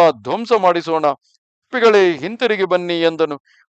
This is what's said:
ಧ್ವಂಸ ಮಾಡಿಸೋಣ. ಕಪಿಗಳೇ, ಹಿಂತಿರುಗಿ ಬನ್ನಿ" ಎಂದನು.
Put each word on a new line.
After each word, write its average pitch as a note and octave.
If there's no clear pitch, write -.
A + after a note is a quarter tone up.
ಧ್ವಂಸ G3
ಮಾಡಿಸೋಣ. E3+
ಕಪಿಗಳೇ, G3+
ಹಿಂತಿರುಗಿ G3+
ಬನ್ನಿ" F3
ಎಂದನು. D#3+